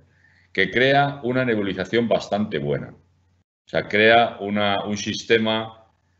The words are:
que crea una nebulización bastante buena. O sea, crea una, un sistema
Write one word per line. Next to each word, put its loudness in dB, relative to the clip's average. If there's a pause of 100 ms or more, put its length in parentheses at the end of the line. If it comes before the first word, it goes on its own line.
(520)
que -2
crea 2
una 0
nebulización 0
bastante -2
buena. -4
O -20
sea, -2
crea 4
una, -2
un -4
sistema -2 (340)